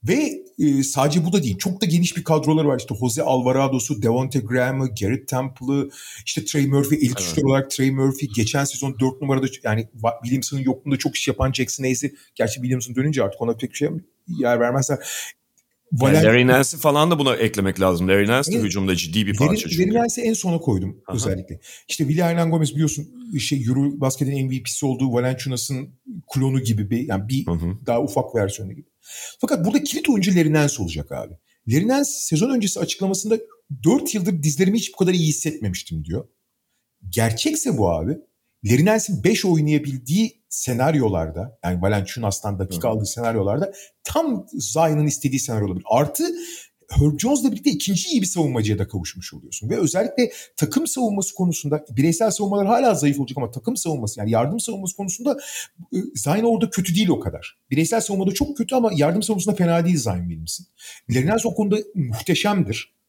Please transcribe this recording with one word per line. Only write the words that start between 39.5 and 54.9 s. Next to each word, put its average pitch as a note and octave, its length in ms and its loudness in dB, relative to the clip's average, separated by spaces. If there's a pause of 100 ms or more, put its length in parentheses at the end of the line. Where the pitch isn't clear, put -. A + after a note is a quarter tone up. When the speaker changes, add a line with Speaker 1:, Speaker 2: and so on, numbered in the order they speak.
Speaker 1:
senaryolarda, A2+ 1160 -2
yani F2 180 0
Valanciunas'tan G2+ 760 -2
dakika F#2 300 -4
Speaker 2:
Hı A2+ 40 0
hı. A2+ 40 0
Speaker 1:
aldığı G#2 100 -2
senaryolarda A2+ 640 -2 (320)
tam C#4 480 -2
Zion'ın D#3 540 2
istediği C3+ 340 0
senaryo G#2+ 260 -2
olabilir. F2+ 240 -4
Artı C#3+ 340 2 (680)
Herb C#3+ 280 4
Jones'la B3+ 340 2
birlikte - 180 0
ikinci F#3+ 380 -2
iyi C4+ 140 2
bir F#3 40 0
savunmacıya A#2+ 520 0
da G2 100 -2
kavuşmuş - 460 -10
oluyorsun. - 360 -10
Ve - 80 0
özellikle F#3+ 540 0 (240)
takım - 300 0
savunması G#3+ 480 -2
konusunda, D3+ 560 -2
bireysel E3 400 2
savunmalar G3+ 360 0
hala A#3+ 280 4
zayıf C#3+ 260 0
olacak C3 180 -4
ama A#2 120 -4
takım A3+ 260 -6
savunması, A#2 440 -4
yani G#2 100 -2
yardım C3+ 300 0
savunması G3 360 -6